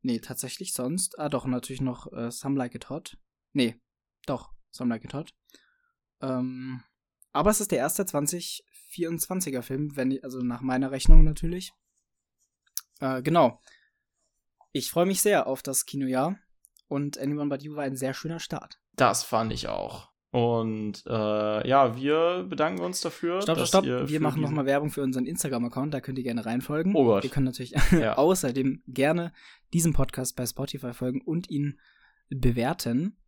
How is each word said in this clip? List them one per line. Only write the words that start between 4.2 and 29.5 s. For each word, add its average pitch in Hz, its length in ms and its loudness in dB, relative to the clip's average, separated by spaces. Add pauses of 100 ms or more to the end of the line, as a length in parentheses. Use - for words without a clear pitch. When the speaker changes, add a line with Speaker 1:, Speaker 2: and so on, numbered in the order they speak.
Speaker 1:
doch, 131 240 -6 (200)
Some 123 220 -4
Like 113 100 -8
It 113 100 -14
Hot. 143 200 -10 (880)
Ähm, 127 640 -6 (500)
aber 160 180 4
es 214 80 2
ist 202 120 -4
der 143 80 2
erste 156 260 -2
zwanzig 151 580 -4 (260)
vierundzwanziger 165 720 -4
Film, 143 360 -6
wenn 131 140 0
ich, 135 120 -4
also 131 160 -10
nach 120 220 -4
meiner 131 300 -2
Rechnung 156 340 12
natürlich. 165 480 -2 (1300)
Äh, 131 200 -4
genau. 151 400 2 (1080)
Ich - 180 -6
freu 170 160 2
mich 190 160 0
sehr 202 260 4
auf 131 140 -4
das - 240 -4
Kinojahr 139 520 -2 (500)
und 143 320 -4
Anyone 147 300 -2
But 139 140 -4
You 151 120 -12
war 147 80 -6
ein 135 140 -6
sehr 131 160 -4
schöner 165 260 -8
Start. - 400 -12 (160)
Speaker 2:
Das 120 280 2
fand 113 280 -2
ich - 160 -6
auch. - 440 -8 (200)
Und, 113 760 -2
äh, 107 600 0
ja, 127 280 4
wir 165 540 0
bedanken 170 320 -2
uns 180 200 -6
dafür, 170 400 -4
Speaker 1:
Stopp, 165 160 0
Speaker 2:
dass 127 120 0
Speaker 1:
stopp, 190 160 6
Speaker 2:
ihr 127 240 -2
Speaker 1:
wir 151 80 -2
Speaker 2:
für 151 60 0
Speaker 1:
machen - 180 0
Speaker 2:
diesen 151 80 -2
Speaker 1:
nochmal 147 160 0
Werbung 143 260 2
für 143 100 -4
unseren 127 240 -2
Instagram-Account, 135 680 -4
da 165 80 -4
könnt 131 160 -8
ihr 127 60 -6
gerne 117 220 -4
reinfolgen. 151 500 0
Speaker 2:
Oh 139 100 6
Gott. 101 180 6
Speaker 1:
Ihr 131 60 -2
könnt 135 160 2
natürlich 127 260 -6
<laughs> - 200 6
Speaker 2:
Ja. 143 260 4
Speaker 1:
außerdem 135 720 2
gerne 156 440 0 (420)